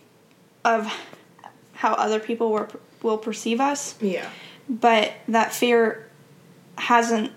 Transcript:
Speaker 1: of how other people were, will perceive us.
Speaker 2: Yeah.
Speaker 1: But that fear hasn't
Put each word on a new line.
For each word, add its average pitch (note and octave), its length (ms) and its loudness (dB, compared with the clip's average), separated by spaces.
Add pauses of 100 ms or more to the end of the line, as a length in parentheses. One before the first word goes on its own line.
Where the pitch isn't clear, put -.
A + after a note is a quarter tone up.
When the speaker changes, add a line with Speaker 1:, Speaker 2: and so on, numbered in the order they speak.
(640)
Speaker 1:
of A3 260 2 (840)
how - 200 0
other G#3+ 240 0
people A3+ 320 -2
were, G#3+ 180 -2 (340)
will A3 160 0
perceive A3+ 420 -4
us. C#4 400 -2
Speaker 2:
Yeah. F#3 280 -4 (400)
Speaker 1:
But A3+ 440 2 (160)
that A3 240 2
fear A#3 560 2 (680)
hasn't A#3 580 2